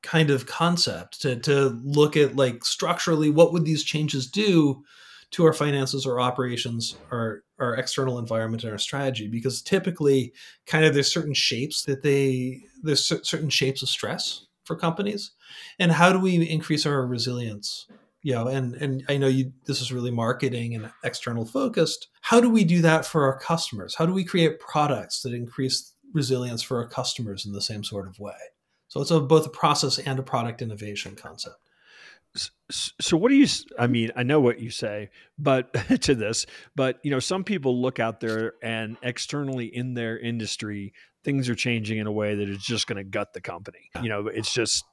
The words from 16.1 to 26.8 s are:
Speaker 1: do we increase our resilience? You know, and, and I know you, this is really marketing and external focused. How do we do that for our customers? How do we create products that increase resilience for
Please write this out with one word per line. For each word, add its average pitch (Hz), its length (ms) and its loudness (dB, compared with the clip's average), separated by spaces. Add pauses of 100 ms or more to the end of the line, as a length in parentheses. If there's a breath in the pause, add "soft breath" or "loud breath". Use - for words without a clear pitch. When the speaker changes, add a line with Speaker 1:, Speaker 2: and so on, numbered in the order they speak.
Speaker 1:
do 190 60 4
we 185 180 4 (120)
increase 156 380 0
our 143 200 2
resilience? 120 800 -6 (360)
You 135 120 0
know, 117 140 -2
and, 127 260 -2
and 135 340 -4
I 143 80 0
know 135 120 4
you, 131 240 2 (120)
this 135 160 -2
is 120 120 -6
really 123 180 -4
marketing 117 640 -2
and 110 160 -10 (140)
external 117 420 -6
focused. 220 640 -2 (140)
How 233 180 6
do 240 100 6
we 220 140 6
do 170 180 4
that 160 240 4
for 151 180 2
our 135 140 2
customers? 110 560 -4
How 160 100 0
do 175 80 2
we 190 120 0
create 165 360 2
products 139 640 -2
that 120 100 -6
increase 120 600 -4 (180)
resilience 123 500 -2
for 123 200 -4